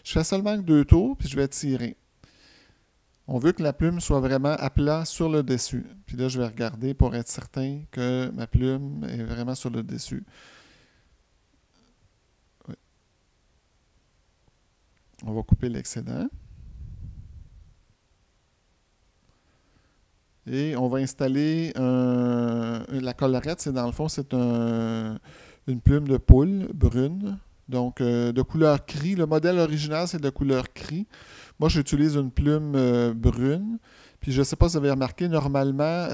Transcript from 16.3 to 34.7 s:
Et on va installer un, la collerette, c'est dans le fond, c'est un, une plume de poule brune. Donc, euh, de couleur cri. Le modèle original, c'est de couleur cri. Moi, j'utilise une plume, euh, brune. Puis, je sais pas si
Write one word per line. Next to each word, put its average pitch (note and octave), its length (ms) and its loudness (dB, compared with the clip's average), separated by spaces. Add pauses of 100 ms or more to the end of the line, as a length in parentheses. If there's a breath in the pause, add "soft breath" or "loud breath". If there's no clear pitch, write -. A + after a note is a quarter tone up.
Et C#3 280 -2
on B2+ 100 0
va B2+ 120 0
installer D3 760 0
un, B2 1120 0
la B2+ 260 -4
collerette, C3+ 460 0
c'est C#3+ 140 -4
dans B2 140 -2
le A#2+ 40 -2
fond, D#3 160 -4
c'est C#3 260 -6
un, A2+ 840 0 (480 loud breath)
une B2 140 -4
plume C#3+ 260 4
de C3+ 80 4
poule F#3 580 8
brune. D#3 640 0 (320)
Donc, B2 320 -4
euh, A#2+ 300 2
de B2 100 0
couleur D3+ 440 2
cri. D#3 300 -4
Le E3+ 100 2
modèle D#3+ 340 2
original, D3+ 480 0
c'est E3+ 140 -6
de C#3+ 80 0
couleur C3 440 0
cri. F3 340 -8 (520 loud breath)
Moi, D3+ 100 4
j'utilise D3+ 460 2
une C#3 160 0
plume, D3 440 0
euh, A#2+ 380 2
brune. C3 680 0 (400 loud breath)
Puis, - 120 -4
je C3 100 2
sais C#3 140 0
pas F3 120 6
si E3+ 60 0